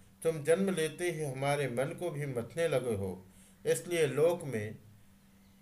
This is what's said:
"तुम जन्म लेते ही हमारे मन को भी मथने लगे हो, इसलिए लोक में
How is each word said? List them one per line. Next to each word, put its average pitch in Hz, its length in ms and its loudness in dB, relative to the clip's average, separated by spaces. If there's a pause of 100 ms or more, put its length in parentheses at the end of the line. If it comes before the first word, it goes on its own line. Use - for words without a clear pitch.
(220)
"तुम 160 220 0
जन्म 180 300 4
लेते 160 360 -2
ही 156 120 -4
हमारे 143 460 0
मन 120 160 0
को 165 260 -4
भी 147 160 -6
मथने 131 420 -2
लगे 127 260 2
हो, 95 320 -4 (400)
इसलिए 160 400 2
लोक 160 380 4
में 110 320 -4 (840)